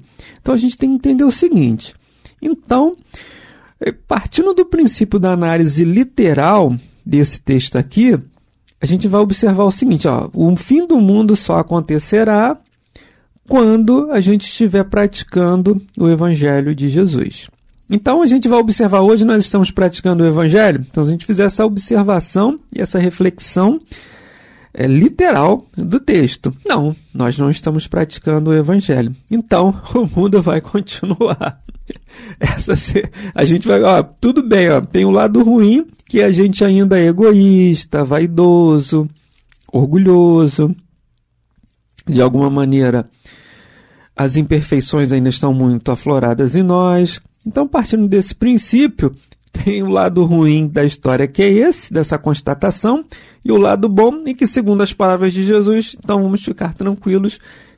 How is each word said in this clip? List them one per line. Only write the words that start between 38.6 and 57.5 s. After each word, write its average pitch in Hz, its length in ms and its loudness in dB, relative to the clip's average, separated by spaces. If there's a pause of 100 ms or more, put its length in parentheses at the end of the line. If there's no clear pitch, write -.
orgulhoso. 165 1040 2 (1300)
De 131 140 2
alguma 131 280 2
maneira, 135 600 0 (1080)
as 135 220 -2
imperfeições 147 760 -2
ainda 131 180 0
estão 135 240 -2
muito 127 380 0
afloradas 123 640 -2
em 190 80 2
nós. 180 580 0 (240)
Então, 277 220 -4
partindo 220 400 -2
desse 190 260 -2
princípio, 226 800 0 (360)
tem 202 320 -4
o 190 60 -4
lado 180 360 0
ruim 156 420 2
da 147 180 -2
história, 135 420 -2
que 139 140 -4
é 202 80 2
esse, 226 440 0
dessa 156 240 -2
constatação, 175 840 -4 (400)
e - 80 -2
o 214 60 4
lado 202 320 2
bom, 233 360 0
em 254 100 -6
que, 226 120 0
segundo 202 340 -2
as 202 120 -2
palavras 185 400 0
de 190 100 -4
Jesus, 214 540 0
então 202 240 -4
vamos 196 220 -2
ficar 170 300 -8
tranquilos 196 640 -4 (380)